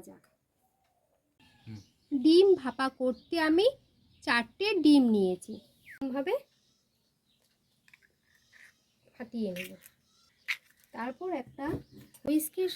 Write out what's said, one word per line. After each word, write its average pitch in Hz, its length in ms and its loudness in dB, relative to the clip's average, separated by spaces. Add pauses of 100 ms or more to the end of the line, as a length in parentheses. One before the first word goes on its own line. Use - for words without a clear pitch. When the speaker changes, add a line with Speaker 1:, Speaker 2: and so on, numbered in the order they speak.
Speaker 1:
যাক। 190 160 -20 (1400)
Speaker 2:
হুম। 110 160 -18 (440)
Speaker 1:
ডিম 339 220 8 (160)
ভাপা 262 240 -6 (140)
করতে 254 360 -4 (120)
আমি 339 180 4 (580)
চারটে 240 420 -4 (180)
ডিম 294 180 8 (120)
নিয়েছি। 190 400 -2 (320)
এরকমভাবে 277 480 -6 (2750)
ফাটিয়ে 233 440 -8
নেব। 185 140 -12 (1200)
তারপর 262 340 -10 (140)
একটা 277 240 -14 (560)
হুইস্কের 311 540 -4